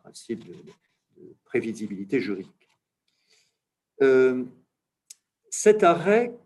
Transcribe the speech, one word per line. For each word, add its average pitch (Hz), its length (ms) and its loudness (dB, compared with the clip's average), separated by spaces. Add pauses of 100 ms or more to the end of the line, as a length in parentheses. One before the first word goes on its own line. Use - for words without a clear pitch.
principe - 420 -14
de, 87 80 -20
de - 800 -20 (100)
prévisibilité 107 720 -8
juridique. 95 320 -8 (1500)
Euh, 131 400 4 (1080)
cet 214 340 2
arrêt, 196 600 2